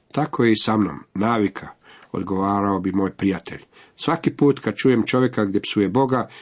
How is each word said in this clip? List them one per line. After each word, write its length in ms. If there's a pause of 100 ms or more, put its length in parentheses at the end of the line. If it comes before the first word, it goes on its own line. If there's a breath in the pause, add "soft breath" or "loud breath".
(120)
Tako 320
je 80
i 60
sa 200
mnom, 220 (140)
navika, 540 (440 soft breath)
odgovarao 680
bi 120
moj 200
prijatelj. 500 (340 soft breath)
Svaki 400
put 240
kad 160
čujem 300
čovjeka 400
gdje 160
psuje 280
Boga, 400 (120)